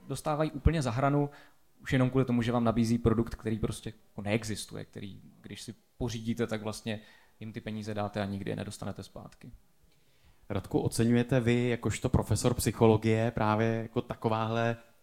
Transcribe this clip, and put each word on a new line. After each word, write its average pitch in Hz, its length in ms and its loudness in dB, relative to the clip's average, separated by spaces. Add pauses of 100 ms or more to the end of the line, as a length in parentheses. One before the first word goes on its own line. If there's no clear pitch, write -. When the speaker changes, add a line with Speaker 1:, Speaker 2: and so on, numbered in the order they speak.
Speaker 1:
dostávají 151 440 -2
úplně 156 300 2
za 123 100 0
hranu, 139 380 2 (520)
už - 120 -4
jenom 127 160 4
kvůli 127 160 4
tomu, 120 160 2
že 117 100 0
vám 120 120 2
nabízí 117 340 2
produkt, 113 380 2
který 110 240 -4
prostě 113 300 -6 (200)
jako - 120 -14
neexistuje, 104 640 -4
který, 101 360 -16 (200)
když - 200 -16
si 107 140 -14 (220)
pořídíte, 113 500 -4
tak 107 160 -6
vlastně 107 360 -6 (400)
jim 110 140 -12
ty 113 80 -10
peníze 107 320 -8
dáte 104 280 -4
a 101 40 -2
nikdy 98 260 -6
je 104 40 -4
nedostanete 101 480 -10
zpátky. - 480 -18 (1000)
Speaker 2:
Radku, - 300 -2
oceňujete 120 600 2
vy 120 300 2
jakožto 117 400 -2
profesor 113 440 2
psychologie 110 760 4
právě 110 360 2 (140)
jako 117 200 -4
takováhle 113 760 -2 (260)